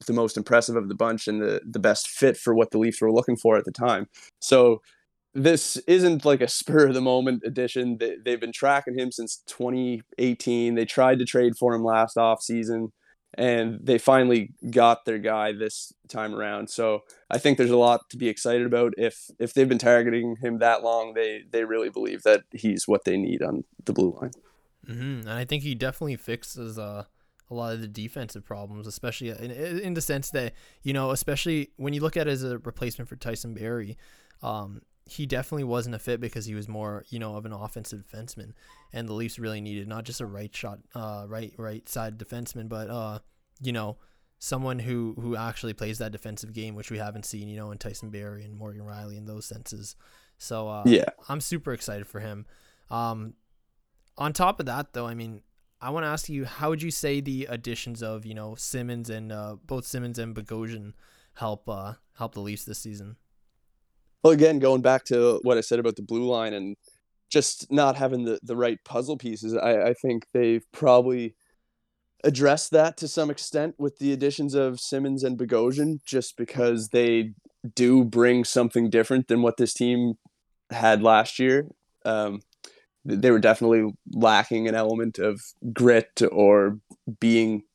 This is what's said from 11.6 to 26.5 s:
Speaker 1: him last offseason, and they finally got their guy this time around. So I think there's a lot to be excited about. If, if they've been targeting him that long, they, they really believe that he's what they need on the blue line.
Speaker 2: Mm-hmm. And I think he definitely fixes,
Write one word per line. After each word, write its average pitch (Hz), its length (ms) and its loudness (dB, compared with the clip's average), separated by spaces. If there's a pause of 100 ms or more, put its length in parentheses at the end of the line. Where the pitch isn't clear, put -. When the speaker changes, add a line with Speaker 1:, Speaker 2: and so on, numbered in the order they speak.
Speaker 1:
him 113 120 -2
last 113 320 2
offseason, 113 720 0 (440)
and 117 460 0
they 123 160 4
finally 123 540 4 (180)
got 117 360 6
their 110 120 -2
guy 107 360 -2
this 107 380 -8 (160)
time 107 280 -6
around. 104 340 -6
So 110 320 -2 (300)
I 123 80 0
think 139 180 4
there's 123 140 4
a 123 60 6
lot 120 240 6 (100)
to 123 60 -16
be 120 120 -2
excited 120 380 -2
about. 120 300 2
If, - 320 -4 (100)
if 117 140 -4
they've 135 160 6
been 120 100 2
targeting 120 640 4
him 117 180 -4
that 117 240 4
long, 113 320 0
they, 110 260 -4 (100)
they 117 120 0
really 110 260 -2
believe 104 340 -6
that 107 280 8
he's 107 360 -2
what 101 180 2
they 92 120 2
need 87 240 -2
on - 220 -4 (220)
the - 80 -2
blue 92 280 2
line. 127 100 -8 (560)
Speaker 2:
Mm-hmm. 120 400 -10
And - 20 -10
I 117 160 -6
think 143 180 -4
he 147 120 -6
definitely 131 420 -6
fixes, 113 600 -10